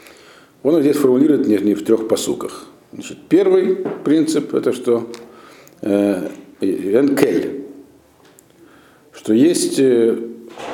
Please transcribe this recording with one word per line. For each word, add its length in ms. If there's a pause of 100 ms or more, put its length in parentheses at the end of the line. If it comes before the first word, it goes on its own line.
(640)
Он 120
их 60
здесь 140
формулирует 500
не, 120
не 160
в 100
трех 240
пасуках. 580 (260)
Значит, 260 (100)
первый 480 (280)
принцип – 500
это 180
что? 360 (760)
Э, 460 (320)
энкель. 1080 (1500)
Что 220
есть, 440
э, 400 (560)